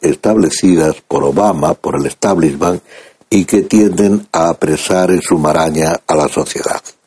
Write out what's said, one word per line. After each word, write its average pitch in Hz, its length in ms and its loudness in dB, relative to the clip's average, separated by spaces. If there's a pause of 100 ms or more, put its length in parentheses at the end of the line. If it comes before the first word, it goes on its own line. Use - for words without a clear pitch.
establecidas 85 920 2 (120)
por 71 160 -2
Obama, 107 520 0
por - 240 -6
el - 80 -2
establishment, 85 760 -2 (480)
y 98 160 2
que 101 160 2
tienden 104 720 2
a 165 180 0
apresar 92 600 0
en 87 100 2
su - 160 0
maraña 78 680 -2
a 156 80 0
la 151 120 0
sociedad. - 540 -6 (260)